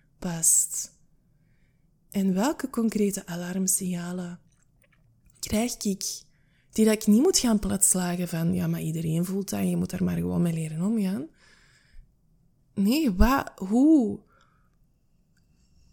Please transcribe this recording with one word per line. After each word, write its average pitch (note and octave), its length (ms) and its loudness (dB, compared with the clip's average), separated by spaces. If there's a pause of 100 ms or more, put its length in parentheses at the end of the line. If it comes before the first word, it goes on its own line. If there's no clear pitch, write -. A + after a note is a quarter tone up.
(180)
past? - 800 0 (1120)
En F#3+ 240 0
welke C4 360 -2
concrete G#3 560 -2
alarmsignalen F3+ 1120 -4 (1000)
krijg A3+ 380 -2
ik - 460 -6 (480)
die A3 140 4
dat G#3 100 6
ik G#3+ 120 -2
niet G#3+ 160 6
moet F#4 160 2
gaan A3+ 200 2
platslagen F3+ 680 0
van, E3+ 260 0
ja, F3+ 120 -2
maar E3 160 -4
iedereen D#3+ 420 -2
voelt F#3+ 260 -6
dat G3+ 100 -4
en F#3 100 0
je F3 60 0
moet F3+ 140 -2
daar F#3 140 -4
maar F3 120 -2
gewoon F3 260 -2
mee E3+ 100 0
leren D#3+ 300 -6
omgaan." G#3+ 460 -2 (1500)
Nee, A#3 380 2
wa-, A3 440 4
hoe? A#3 640 2 (1700)